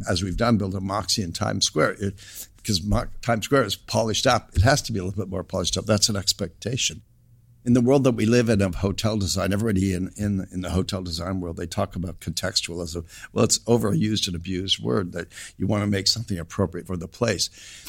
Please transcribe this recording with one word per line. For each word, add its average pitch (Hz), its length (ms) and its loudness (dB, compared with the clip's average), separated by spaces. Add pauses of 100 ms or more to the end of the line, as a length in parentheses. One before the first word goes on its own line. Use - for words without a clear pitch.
as 90 140 2
we've 92 160 -2
done, 117 200 4
build 95 180 0
a 98 40 -4
Moxy 98 440 -2
in 82 100 -6
Times 104 320 0
Square, 123 340 2
it, 101 140 -2 (500)
'cause 90 200 0
Mo-, 104 240 0 (140)
Times 117 240 0
Square 139 180 4
is 101 120 -4
polished 113 520 0
up, 120 280 2
it - 60 6
has 139 220 6
to 117 100 -6
be 101 60 -2
a 90 40 -4
little 95 200 -4
bit 95 60 -10
more 92 140 -4
polished 92 320 -2
up. 95 100 -2
That's 104 220 4
an 104 80 0
expectation. 98 840 -6 (640)
In 120 80 6
the 127 80 6
world 131 240 6
that 127 80 6
we 113 120 0
live 117 220 4
in 104 140 4
of 92 140 2
hotel 107 420 0
design, 92 340 0
everybody 98 420 2
in, 90 220 -2
in, 101 380 -2
in 92 80 -4
the 87 80 -4
hotel 92 320 0
design 90 400 -4
world, 85 160 -6
they 87 100 -6
talk 95 300 -4
about 87 240 -6
contextualism. 85 840 -4 (300)
Well, 110 100 4
it's - 160 2
overused 107 680 2
and 87 100 -4
abused 92 440 -4
word 107 300 0
that 85 160 -8 (300)
you 101 100 -2
wanna 104 200 2
make 98 200 2
something 107 300 0
appropriate 85 500 -2
for 92 80 -4
the 90 140 -6
place. 110 400 0 (400)